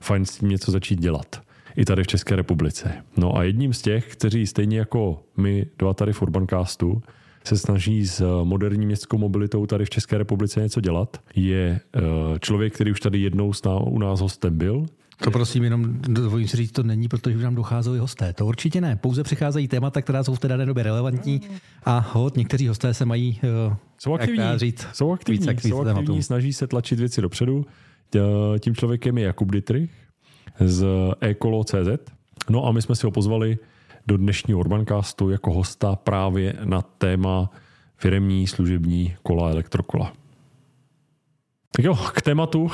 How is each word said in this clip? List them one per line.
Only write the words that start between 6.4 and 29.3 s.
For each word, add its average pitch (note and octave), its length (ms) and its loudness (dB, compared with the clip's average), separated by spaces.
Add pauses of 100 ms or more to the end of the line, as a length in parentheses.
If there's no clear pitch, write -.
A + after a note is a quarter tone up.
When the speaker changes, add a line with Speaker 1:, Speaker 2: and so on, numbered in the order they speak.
Speaker 1:
se A2+ 120 0
snaží G2+ 500 0
s F2+ 380 0
moderní G2+ 420 0
městskou G#2 320 -2
mobilitou G#2 480 0
tady G2+ 180 0
v G2 60 -4
České - 280 -2
republice G#2 420 0
něco G#2+ 200 0
dělat, F#2 360 -2 (180)
je, F#2 460 2 (160)
eh, B2 40 0 (400)
člověk, G#2+ 340 0
který G#2+ 180 2
už G2 80 -4
tady G2+ 180 0
jednou G2 340 0
s G2 100 -8
ná-, G2 240 2
u A#2+ 120 0
nás G2 220 0
hostem F2+ 380 -2
byl. A2 280 0 (380)
Speaker 2:
To A#2+ 60 2
prosím, A#2+ 340 0
jenom A#2 360 0
dovolím A#2 480 0
si - 80 -2
říct, A#2 160 -2
to C3 100 -2
není, A2+ 260 0
protože A#2 280 -2
by A2+ 60 0
nám B2 120 0
docházeli A#2+ 440 -2
hosté. A2+ 340 -2
To G#2 140 -2
určitě D3+ 340 0
ne. D3+ 160 0
Pouze B2+ 260 0
přicházejí D3 460 -2
témata, C3+ 340 0
která C3+ 220 0
jsou C3 100 0
v B2 40 -4
té C#3 100 0
dané B2+ 180 0
době B2+ 160 0
relevantní B2+ 580 0 (440)
a B2 140 4 (140)
holt C3 240 2
někteří B2+ 320 0
hosté A#2+ 260 0
se B2+ 100 -2
mají, A#2+ 360 0 (300)
eh, G#2 60 0 (220)
Speaker 1:
Jsou C#3 140 -2
Speaker 2:
jak E3 80 0
Speaker 1:
aktivní, A3 180 0
Speaker 2:
dá G3 200 2
říct, A#2+ 340 -2
Speaker 1:
jsou D3+ 200 0
aktivní, G#3 260 0
Speaker 2:
víc F3+ 100 0
a - 40 2
víc A#2+ 100 -4
Speaker 1:
jsou A#2+ 180 0
aktivní, G#2 240 0
Speaker 2:
tématů. G2 180 0
Speaker 1:
snaží B2+ 300 -2
se C3+ 140 -4
tlačit B2 320 -2
věci A#2+ 240 -2
dopředu. B2+ 440 0 (440)
Tě-, G#2 100 4 (380)
tím A#2 160 0
člověkem A#2+ 440 0
je A2+ 60 0
Jakub F#2+ 280 0